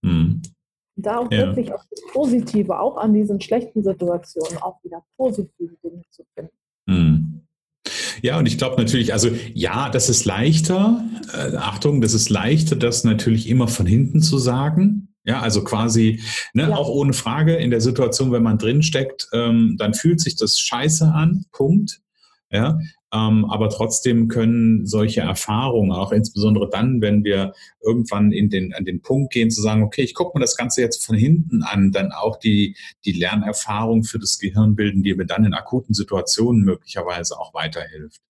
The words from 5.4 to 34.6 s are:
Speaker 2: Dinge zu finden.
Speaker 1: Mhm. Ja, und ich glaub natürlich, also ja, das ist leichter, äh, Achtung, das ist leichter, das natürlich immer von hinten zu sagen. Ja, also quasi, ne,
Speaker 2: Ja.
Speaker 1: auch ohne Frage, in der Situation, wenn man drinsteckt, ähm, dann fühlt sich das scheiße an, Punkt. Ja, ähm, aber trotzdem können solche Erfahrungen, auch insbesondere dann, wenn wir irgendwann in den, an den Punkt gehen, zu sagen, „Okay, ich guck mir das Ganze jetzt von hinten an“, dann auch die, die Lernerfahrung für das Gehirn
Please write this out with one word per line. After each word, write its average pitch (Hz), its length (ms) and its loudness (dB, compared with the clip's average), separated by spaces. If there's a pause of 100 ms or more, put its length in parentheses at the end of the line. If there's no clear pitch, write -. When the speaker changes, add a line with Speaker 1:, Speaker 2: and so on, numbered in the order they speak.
Speaker 2:
Dinge 170 280 -14
zu - 140 -20 (100)
finden. - 180 -16 (340)
Speaker 1:
Mhm. 80 560 2 (800)
Ja, 127 160 -2
und 139 80 2
ich - 120 0
glaub 127 200 -2
natürlich, 117 340 0
also 117 160 0 (240)
ja, 110 380 -4
das 127 180 0
ist 120 160 0
leichter, 160 800 2 (300)
äh, - 220 -6
Achtung, 127 440 0
das 113 140 2
ist 104 160 0
leichter, 123 460 2
das 117 280 -2
natürlich 110 440 2
immer 120 200 2
von 92 180 0
hinten 131 360 4
zu 156 160 2
sagen. 151 760 0 (100)
Ja, 120 160 0
also 107 240 0
quasi, 113 560 2 (340)
ne, 151 160 2
Speaker 2:
Ja. 127 60 2
Speaker 1:
auch 147 120 -2
ohne 139 240 0
Frage, 156 440 0
in 120 140 0
der 117 100 2
Situation, 123 520 0
wenn 120 100 2
man 107 160 2
drinsteckt, 135 760 0
ähm, 117 460 2
dann 107 140 0
fühlt 165 280 2
sich - 160 -4
das 110 220 0
scheiße 156 540 2
an, 165 400 2
Punkt. 180 480 0 (500)
Ja, 135 280 0 (340)
ähm, 110 340 2
aber 107 240 0
trotzdem 113 580 0
können 113 580 2
solche 107 340 0
Erfahrungen, 107 680 0
auch 92 220 -2
insbesondere 104 580 2
dann, 120 300 0
wenn 104 240 2
wir 98 300 0 (300)
irgendwann 110 460 2
in 104 200 2
den, 92 220 -2
an 95 120 -6
den 90 180 -8
Punkt 135 300 -2
gehen, 113 180 2
zu 110 120 -4
sagen, 107 200 2
„Okay, 107 200 -2
ich 120 120 -4
guck - 200 -4
mir 147 60 0
das 123 160 0
Ganze 120 240 -4
jetzt 117 240 -2
von 110 120 -2
hinten 135 480 2
an“, 98 260 2
dann 98 220 -2
auch 110 260 -4
die, 104 380 2 (280)
die 101 80 -2
Lernerfahrung 107 920 -2
für 113 160 -6
das - 180 -4
Gehirn 104 380 2